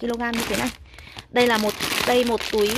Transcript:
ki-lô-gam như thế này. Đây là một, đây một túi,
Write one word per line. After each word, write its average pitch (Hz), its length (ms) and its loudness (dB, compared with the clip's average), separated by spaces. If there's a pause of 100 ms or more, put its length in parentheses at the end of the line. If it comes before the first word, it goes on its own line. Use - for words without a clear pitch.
ki-lô-gam 233 320 -4
như 233 160 -2
thế 202 80 -2
này. 240 140 -2 (600)
Đây 247 160 4
là 226 120 4
một, 214 140 0 (340)
đây 247 180 4
một 233 160 0 (120)
túi, 208 260 4